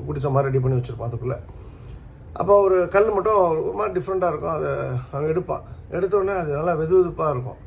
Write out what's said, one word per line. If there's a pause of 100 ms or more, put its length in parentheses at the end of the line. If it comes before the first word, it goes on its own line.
குடிசை
மாதிரி
ரெடி
பண்ணி
வச்சிருப்பான்
அதுக்குள்ள. (960)
அப்போ
ஒரு (100)
கல்
மட்டும்
ஒரு
மாதிரி
டிஃப்ரெண்ட்டாக
இருக்கும்,
அதை (400)
அவன்
எடுப்பான். (260)
எடுத்த
உடனே
அது
நல்லா
வெதுவெதுப்பா
இருக்கும்.